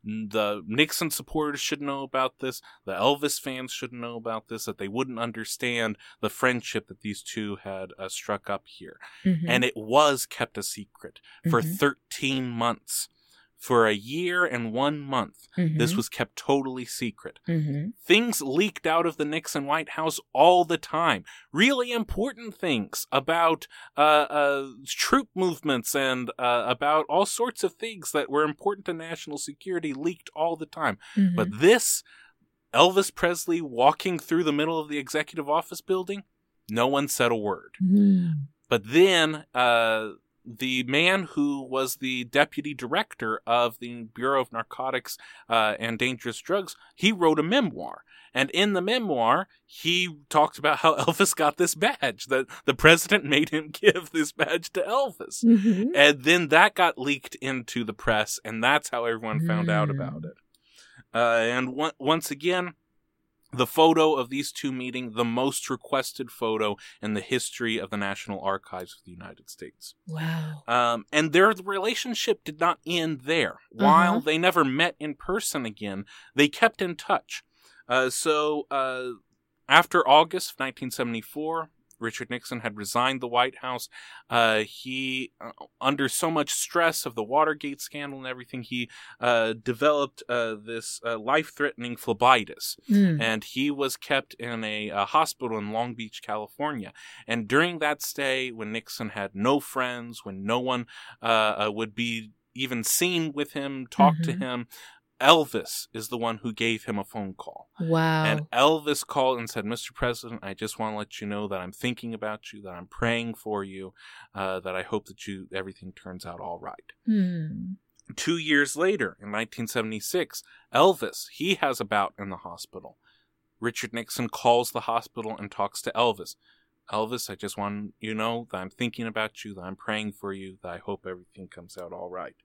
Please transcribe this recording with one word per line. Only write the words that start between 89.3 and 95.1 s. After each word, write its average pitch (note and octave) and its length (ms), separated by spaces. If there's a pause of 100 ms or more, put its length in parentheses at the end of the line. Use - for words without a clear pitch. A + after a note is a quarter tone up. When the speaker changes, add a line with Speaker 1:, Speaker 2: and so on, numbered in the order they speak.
Speaker 1:
developed, C#3 760
uh, A#2 260
this, A2+ 500
uh, A#2 140
life-threatening B2+ 800
phlebitis. A#2 800 (120)
Speaker 2:
Mm. F#3 320
Speaker 1:
And A2+ 220
he C#3 260
was C#3 280
kept - 380
in A#2 280
a, G#2+ 260
a G2 160
hospital C3 540